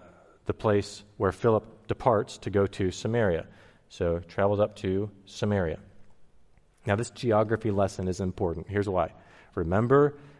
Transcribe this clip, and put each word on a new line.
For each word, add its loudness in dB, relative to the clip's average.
the -2
place -2
where 0
Philip 0
departs 0
to -10
go 2
to -4
Samaria. 0
So -2
travels 0
up 0
to -2
Samaria. -2
Now, 0
this -4
geography 0
lesson 0
is -4
important. -4
Here's -2
why. 0
Remember 2